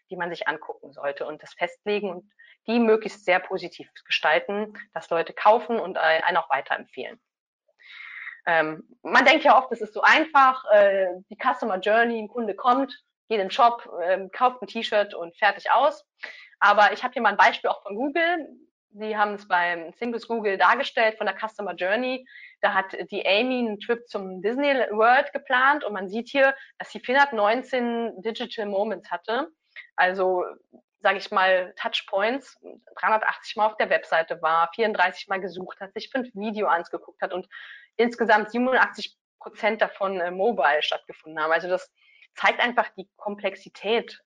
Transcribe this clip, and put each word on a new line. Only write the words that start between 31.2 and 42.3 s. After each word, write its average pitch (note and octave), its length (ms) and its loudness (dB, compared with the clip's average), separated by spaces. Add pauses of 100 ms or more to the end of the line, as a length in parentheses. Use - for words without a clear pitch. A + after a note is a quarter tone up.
mal, F#3 460 2
Touchpoints, A#3 800 -4 (380)
dreihundertachtzig - 600 -2
Mal G#3+ 100 2
auf G#3+ 100 -2
der G#3+ 140 0
Webseite E3+ 520 -2
war, E3 320 2
vierunddreißig F#3+ 540 0
Mal F#3+ 120 -4
gesucht F#3 400 -12
hat, G3 140 -14
sich - 160 -12
fünf B3 240 -6
Videos G3+ 360 -4
angeguckt - 520 -4
hat F#3 100 -6
und F#3 160 -8 (480)
insgesamt A3 540 2
siebenundachtzig B3 640 -2 (220)
Prozent G#3+ 420 -4
davon, F#3+ 400 -4
äh, F3 100 -4
mobile F3+ 520 0
stattgefunden D#3 600 -8
haben. D#3+ 100 0
Also E3+ 160 0
das F3+ 220 -4 (440)